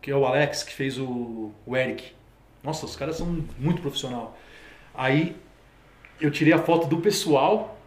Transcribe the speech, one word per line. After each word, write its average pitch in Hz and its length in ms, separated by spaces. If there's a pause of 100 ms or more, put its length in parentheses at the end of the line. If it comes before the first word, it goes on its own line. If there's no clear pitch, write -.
que - 80
é 139 60
o 139 100
Alex, 143 380
que - 100
fez 135 240
o, 117 540 (140)
o 123 120
Eric. - 360 (500)
Nossa, 151 220
os - 100
caras 151 220
são 170 280 (120)
muito 151 240
profissional. 127 540 (580)
Aí 135 420 (840)
eu 147 120
tirei 156 220
a 160 40
foto 165 300
do 160 100
pessoal 170 880